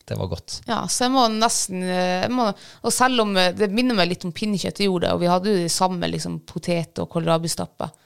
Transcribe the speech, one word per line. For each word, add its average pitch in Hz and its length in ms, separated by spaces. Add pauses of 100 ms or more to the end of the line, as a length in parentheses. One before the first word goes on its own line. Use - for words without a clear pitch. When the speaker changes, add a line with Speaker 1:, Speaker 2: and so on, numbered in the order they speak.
Speaker 1:
det 110 100
var 98 120
godt. - 380
Speaker 2:
Ja, 226 200
så - 180
jeg 254 60
må 262 180
nesten, 220 540
eh, 180 400
jeg 220 80
må, 240 240 (300)
og 233 80
selv 254 280
om, 202 160
eh, 180 160
det 196 180
minner 247 240
meg 175 160
litt 180 140
om 175 80
pinnekjøtt, 196 440
det 202 100
gjorde 185 160
det, 180 100
og 175 80
vi 175 60
hadde 180 200
jo 214 100
det 170 140
samme, 180 400
liksom, 165 360
potet 170 540
og 170 100
kålrabistapper. 165 800 (160)